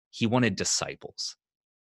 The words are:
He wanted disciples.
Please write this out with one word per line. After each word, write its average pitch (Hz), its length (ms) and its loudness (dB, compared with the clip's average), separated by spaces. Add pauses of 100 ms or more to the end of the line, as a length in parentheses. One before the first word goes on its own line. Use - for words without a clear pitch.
(100)
He - 160 0
wanted 113 300 4
disciples. - 800 -4 (540)